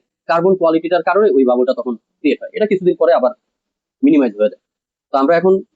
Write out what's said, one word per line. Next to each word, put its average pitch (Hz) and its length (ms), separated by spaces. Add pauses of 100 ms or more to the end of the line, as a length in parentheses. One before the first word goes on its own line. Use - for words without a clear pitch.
(280)
কার্বন 170 280
কোয়ালিটিটার 165 480
কারণে 196 260
ওই 135 160
বাবলটা 123 280
তখন 123 220
ক্রিয়েট - 460
হয়। - 120
এটা 214 120
কিছুদিন 185 300
পরে 165 180
আবার 127 180 (720)
মিনিমাইজ 135 340
হয়ে 104 120
যায়। - 120 (500)
তো 135 60
আমরা 143 200
এখন 190 240 (140)